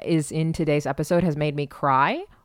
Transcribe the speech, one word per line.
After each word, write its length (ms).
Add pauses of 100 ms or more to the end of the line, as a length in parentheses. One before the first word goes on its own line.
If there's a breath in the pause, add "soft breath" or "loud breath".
is 260
in 220
today's 320
episode 380
has 120
made 200
me 100
cry 580 (220 soft breath)